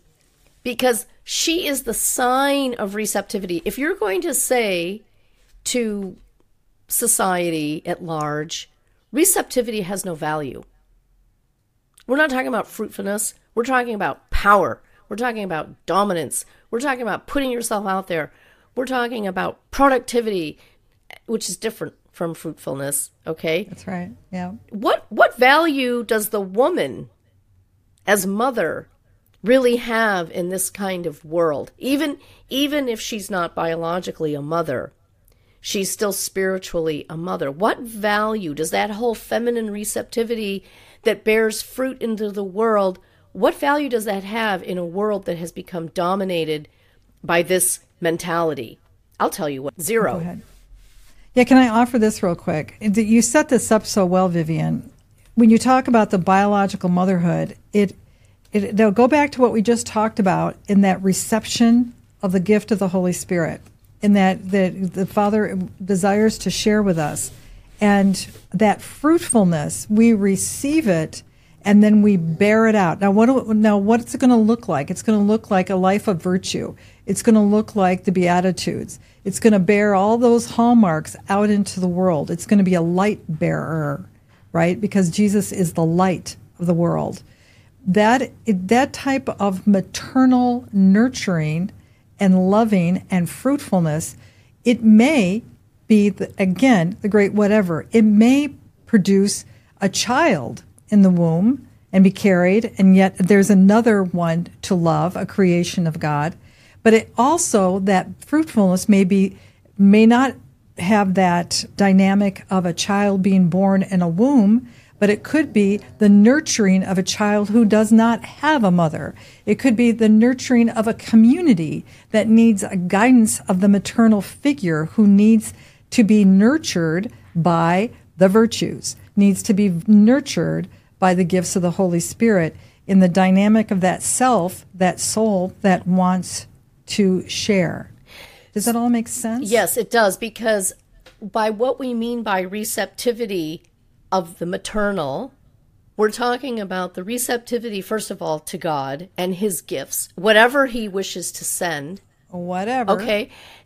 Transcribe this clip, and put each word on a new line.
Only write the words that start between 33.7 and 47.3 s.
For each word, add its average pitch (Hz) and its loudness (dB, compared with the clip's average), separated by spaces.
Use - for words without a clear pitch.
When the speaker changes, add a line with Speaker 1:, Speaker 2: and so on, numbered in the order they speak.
Speaker 1:
a 143 -8
mother, 151 -6
she's 190 -6
still 202 -4
spiritually 185 -6
a 160 -12
mother. 170 -6
What 202 -4
value 214 -6
does 160 -8
that 202 -4
whole 220 -4
feminine 226 -6
receptivity 214 -8
that 202 -2
bears 220 0
fruit 262 -8
into 214 -6
the 202 -8
world, 196 -2
what 247 0
value 294 -2
does 226 -4
that 196 -6
have 208 -4
in 180 -8
a 175 -6
world 196 -6
that 175 -6
has 165 -10
become 170 -12
dominated 170 -4
by 175 2